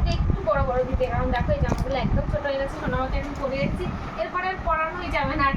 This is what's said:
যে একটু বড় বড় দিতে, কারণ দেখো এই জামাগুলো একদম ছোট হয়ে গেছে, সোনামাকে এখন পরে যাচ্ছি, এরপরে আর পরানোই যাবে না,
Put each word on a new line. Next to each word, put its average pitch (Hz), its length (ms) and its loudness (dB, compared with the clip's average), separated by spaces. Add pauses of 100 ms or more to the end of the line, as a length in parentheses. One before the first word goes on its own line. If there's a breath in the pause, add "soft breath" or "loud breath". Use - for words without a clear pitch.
যে 339 120 4
একটু - 200 2 (100)
বড় 277 220 4
বড় 254 180 2
দিতে, 269 240 2
কারণ 254 220 2
দেখো 240 220 0
এই - 80 0
জামাগুলো - 400 0
একদম - 280 2
ছোট - 160 0
হয়ে 269 120 0
গেছে, 277 220 -4
সোনামাকে 262 380 -2
এখন 285 220 -6
পরে 262 200 -2
যাচ্ছি, - 220 0 (380)
এরপরে 359 300 -2
আর 392 140 -6
পরানোই 330 500 0
যাবে 285 240 0
না, 277 60 4 (100)